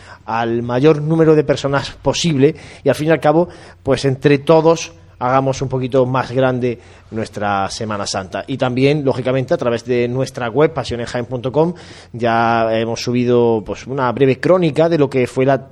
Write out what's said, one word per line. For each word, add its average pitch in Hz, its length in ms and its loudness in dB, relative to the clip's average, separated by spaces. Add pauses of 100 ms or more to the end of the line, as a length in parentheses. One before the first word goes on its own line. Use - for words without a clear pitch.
(240)
al 117 380 -2
mayor 143 400 2
número 160 320 4
de 151 100 4
personas 139 460 -2
posible 143 640 0 (280)
y 143 60 0
al 123 60 2
fin 151 140 -2
y - 20 2
al 160 100 2
cabo, 160 280 2 (340)
pues 135 240 0
entre 135 320 2
todos 160 540 2 (260)
hagamos 135 420 0
un 131 80 -4
poquito 131 380 0
más 127 260 -2
grande 127 460 0 (320)
nuestra 101 580 -4
Semana 107 380 -6
Santa. 95 400 -6
Y 131 100 -6
también, 135 480 0
lógicamente, 127 480 -2
a - 60 0
través 117 260 -2
de 120 240 0
nuestra 123 400 -6
web, 151 240 2
pasionenjaen 120 540 -6
punto 127 260 -6
com, 165 220 0 (400)
ya 113 580 2
hemos 113 300 -2
subido, 120 600 2
pues, - 220 -12
una 127 260 -2
breve 131 280 2
crónica 165 480 2
de 170 80 2
lo 139 140 0
que 127 160 0
fue 131 180 -2
la, 135 280 0